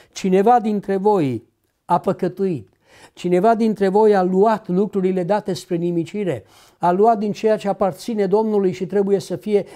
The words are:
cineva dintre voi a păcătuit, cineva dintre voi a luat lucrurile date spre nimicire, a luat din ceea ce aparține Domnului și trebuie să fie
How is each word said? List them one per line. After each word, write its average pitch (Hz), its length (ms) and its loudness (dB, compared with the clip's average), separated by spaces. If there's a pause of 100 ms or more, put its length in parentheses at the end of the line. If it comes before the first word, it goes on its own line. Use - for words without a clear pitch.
(140)
cineva 202 460 2
dintre 202 380 -2
voi 180 460 0 (420)
a 175 140 0
păcătuit, 185 680 -4 (440)
cineva 180 420 2
dintre 208 320 0
voi 208 280 4
a 185 80 2
luat 190 440 2
lucrurile 185 560 -2
date 196 300 -2
spre - 220 -6
nimicire, 170 680 -4 (340)
a 175 140 0
luat 214 260 4
din 208 140 -4
ceea 214 260 0
ce 202 100 -10
aparține 202 580 -2
Domnului 202 460 0
și 190 140 -8
trebuie 196 340 0
să - 160 -8
fie 202 300 -2 (100)